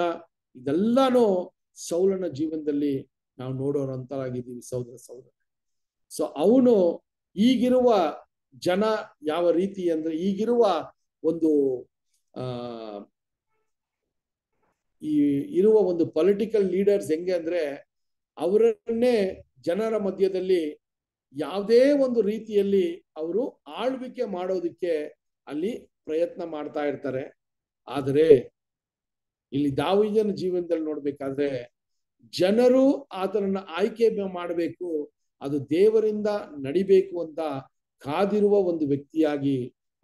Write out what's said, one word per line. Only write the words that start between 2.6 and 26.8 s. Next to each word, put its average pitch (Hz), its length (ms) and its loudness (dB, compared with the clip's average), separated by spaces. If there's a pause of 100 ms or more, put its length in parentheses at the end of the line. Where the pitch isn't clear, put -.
ನಾವು 127 140 -8
ನೋಡೋರಂತರಾಗಿದ್ದೀವಿ 131 1080 -6
ಸಹೋದರ 123 340 -10
ಸಹೋದರ. 127 340 -20 (880)
So 156 80 -2 (120)
ಅವನು 202 680 4 (320)
ಈಗಿರುವ 233 800 4 (380)
ಜನ 180 300 0 (380)
ಯಾವ 165 280 2
ರೀತಿ 180 400 -2
ಅಂದ್ರೆ 160 260 -2
ಈಗಿರುವ 196 760 0 (300)
ಒಂದು, 147 600 0 (540)
ಆ, 131 60 -10 (2500)
ಈ 147 380 2 (180)
ಇರುವ 214 200 6
ಒಂದು 175 280 2
political 196 640 0
leaders 196 400 0
ಹೆಂಗೆ 175 220 -2
ಅಂದ್ರೆ 160 560 -4 (500)
ಅವರನ್ನೇ 220 1080 0 (160)
ಜನರ 214 380 -2
ಮಧ್ಯದಲ್ಲಿ 185 800 -2 (540)
ಯಾವುದೇ 202 600 2
ಒಂದು 262 280 2
ರೀತಿಯಲ್ಲಿ 202 760 0 (200)
ಅವರು 170 500 -4
ಆಳ್ವಿಕೆ 240 580 -6
ಮಾಡೋದಕ್ಕೆ 175 920 -4 (320)
ಅಲ್ಲಿ 156 420 -6 (160)
ಪ್ರಯತ್ನ 165 400 -4
ಮಾಡ್ತಾ 147 400 -6